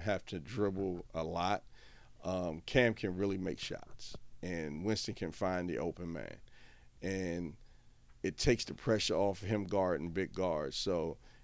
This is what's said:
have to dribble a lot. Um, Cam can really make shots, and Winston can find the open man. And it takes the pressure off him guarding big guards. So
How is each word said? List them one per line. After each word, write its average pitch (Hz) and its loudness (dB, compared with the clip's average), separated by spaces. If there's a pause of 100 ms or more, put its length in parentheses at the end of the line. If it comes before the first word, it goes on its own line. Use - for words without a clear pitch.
have 98 2
to 95 -4
dribble 95 0 (100)
a 80 0
lot. 85 0 (600)
Um, 87 -2
Cam 120 6
can 92 -2
really 98 2
make 92 -2
shots, - -8 (260)
and 82 -2
Winston 104 0
can 87 -2
find 90 0
the 69 0
open 85 -2
man. 50 -8 (640)
And 87 -2 (680)
it - 0
takes - 4
the - -6
pressure 107 2
off 98 4
him 101 0
guarding 90 2
big 87 0
guards. 78 0
So 82 0 (260)